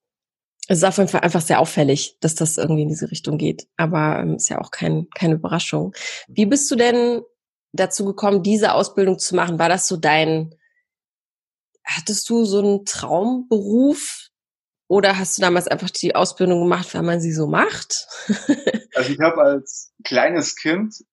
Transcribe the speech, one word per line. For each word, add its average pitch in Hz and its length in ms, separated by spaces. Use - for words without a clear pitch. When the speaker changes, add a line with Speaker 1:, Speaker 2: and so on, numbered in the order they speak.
Speaker 1:
es 180 80
ist 175 60
auf 190 140
jeden 190 100
Fall - 140
einfach 175 180
sehr 143 200
auffällig, 147 600
dass 160 140
das 160 240
irgendwie 156 240
in 151 60
diese - 220
Richtung 151 280
geht. 156 280
Aber, 156 440
ähm, 160 160
ist - 140
ja - 100
auch - 100
kein, 165 440
keine 160 200
Überraschung. 160 600
Wie 214 180
bist 285 240
du 269 60
denn 240 460
dazu 190 320
gekommen, 196 380
diese 208 320
Ausbildung 190 440
zu - 160
machen? 170 240
War 165 120
das 185 180
so 185 80
dein, 160 580
hattest - 440
du 233 160
so 196 140
einen 202 260
Traumberuf 226 1400
oder 196 300
hast 190 200
du 196 40
damals 175 260
einfach 185 220
die - 240
Ausbildung 180 480
gemacht, 175 320
weil 170 80
man 170 180
sie 165 120
so 156 140
macht? - 600
<laughs> 208 80
Speaker 2:
Also 143 180
ich 143 80
habe 160 220
als 139 500
kleines 143 540
Kind, 196 360